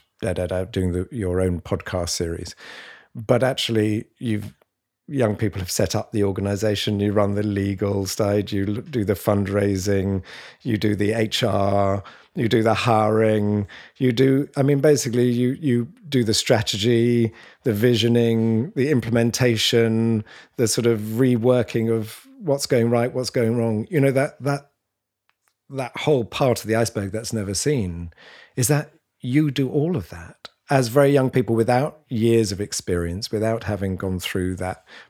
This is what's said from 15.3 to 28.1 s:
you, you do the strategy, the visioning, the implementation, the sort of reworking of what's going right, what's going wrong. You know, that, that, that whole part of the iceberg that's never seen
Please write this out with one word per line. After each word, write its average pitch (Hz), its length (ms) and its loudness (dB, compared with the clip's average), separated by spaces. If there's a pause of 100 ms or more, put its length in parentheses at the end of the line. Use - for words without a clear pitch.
you, 123 300 0
you 120 320 0 (160)
do 135 160 2
the 110 80 0
strategy, 113 1000 2 (320)
the 117 100 0
visioning, 117 960 2
the 139 200 0
implementation, 113 1300 2 (320)
the 123 100 2
sort 117 200 0
of 113 140 2
reworking 117 920 2
of 110 320 -8 (160)
what's 143 240 -2
going 117 240 2
right, 120 220 2
what's 127 180 -4
going 117 260 0
wrong. 113 340 -2
You 165 100 2
know, 139 100 4
that, 135 320 -2
that, 139 280 -4 (1000)
that 131 280 -8
whole 139 260 2
part 127 360 0
of - 60 -12
the 107 80 0
iceberg 110 380 -2
that's 113 200 -8
never 101 220 -4
seen 90 580 -4 (440)